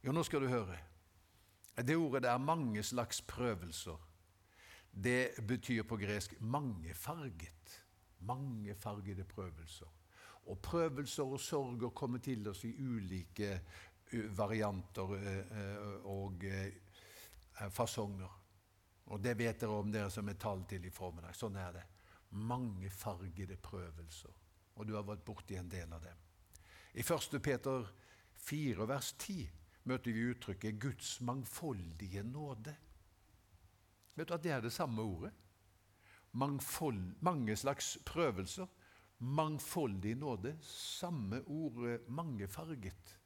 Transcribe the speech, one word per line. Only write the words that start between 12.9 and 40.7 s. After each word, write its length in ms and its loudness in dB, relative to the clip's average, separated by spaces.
eh, 140 0
varianter, 800 2
eh, 220 0
eh, 420 -4
og, 400 -4
eh, 1300 -6
fasonger. 680 0
Og 180 -2
det 140 4
vet 240 2
dere 180 4
om, 120 2
dere 200 2
som 160 -2
er 60 0
talt 340 0
til 180 -4
i 60 -6
formiddag. 440 -6
Sånn 200 -2
er 160 -4
det. 140 -10
Mangefargede 1300 -2
prøvelser. 800 -10
Og 100 -6
du 80 -2
har 100 -2
vært 220 -6
borti 320 -6
en 120 -4
del 240 -4
av 100 -8
dem. 140 -14
I 80 -4
første 380 2
Peter 480 2
fire 520 2
vers 300 0
ti 320 -4
møter 260 2
vi 220 4
uttrykket 460 -2
Guds 420 -2
mangfoldige 1000 -2
nåde. 520 -4
Vet 140 -2
du 60 0
at 100 0
det 80 4
er 100 4
det 140 2
samme 260 2
ordet? 300 0
Mangfold-, 800 2
mange 320 4
slags 480 0
prøvelser, 640 2
mangfoldig 960 2
nåde, 460 -2
samme 840 -2